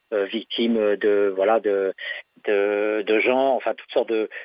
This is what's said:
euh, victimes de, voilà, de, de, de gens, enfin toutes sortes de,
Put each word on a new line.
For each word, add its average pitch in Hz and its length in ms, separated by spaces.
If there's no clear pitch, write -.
euh, 101 120
victimes 110 720
de, 101 400
voilà, 107 240
de, 98 340
de, 104 560
de 107 180
gens, 127 340
enfin 110 220
toutes - 160
sortes 120 160
de, 110 200